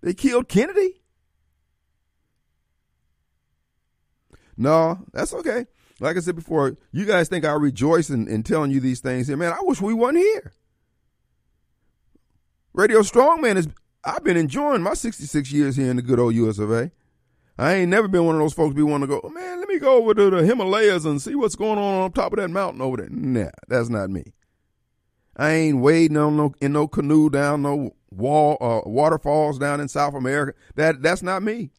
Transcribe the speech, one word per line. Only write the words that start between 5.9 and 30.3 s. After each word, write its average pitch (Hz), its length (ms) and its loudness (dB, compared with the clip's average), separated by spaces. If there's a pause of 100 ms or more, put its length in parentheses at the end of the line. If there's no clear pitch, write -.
Like 160 160 -2
I 185 60 -2
said 165 160 -6
before, 156 400 -2 (160)
you 175 100 -4
guys 185 240 2
think 175 160 -4
I 151 80 0
rejoice 147 580 2
in, 123 200 -2
in 110 140 -2
telling 151 280 0
you 135 80 2
these 127 220 -4
things 127 260 -4
here. 143 80 -4
Man, 170 160 -2
I 330 120 -6
wish 285 180 0
we 208 120 -2
wasn't 247 260 2
here. 415 340 0 (2250)
Radio 214 260 6
Strongman 247 580 4
is, 170 100 0 (380)
I've - 180 -6
been 175 140 2
enjoying 208 440 0
my 190 120 -2
sixty-six 147 580 -6
years 143 240 0
here 131 160 0
in 123 60 0
the 123 40 -2
good 123 180 2
old 117 160 2
U 113 140 2
S 104 80 -6
of 104 140 -2
A. 117 180 -2 (680)
I 156 200 0
ain't 180 160 2
never 214 160 2
been 180 180 2
one 165 80 2
of 156 80 0
those 151 140 -2
folks 151 180 0
be 143 80 0
wanting 143 260 0
to 139 60 -2
go, 135 100 -6
"Oh, - 60 -12
man, 359 300 -12
let 403 100 -10
me 381 80 -2
go 269 200 4
over 226 180 4
to 202 160 6
the 180 120 4
Himalayas 202 600 2
and 147 160 -2
see - 140 -8
what's 247 180 -2
going 214 240 -2
on 196 240 0
on 185 100 -2
top - 220 -2
of - 60 -2
that 190 100 -4
mountain 185 320 -6
over 131 160 -4
there." 104 140 -10
Nah, 120 400 -2 (160)
that's 117 220 -2
not 101 200 -4
me. 95 240 -10 (1040)
I 151 140 0
ain't 156 280 0
wading 156 380 4
on 151 180 2
no, 147 260 0
in 139 120 -2
no 151 140 0
canoe 151 420 2
down 143 320 0
no 143 300 -4 (180)
wall, 147 500 0
uh, 113 300 -2
waterfalls 147 720 0
down 143 200 -2
in 143 80 -6
South 143 280 -4
America. 135 420 -4 (180)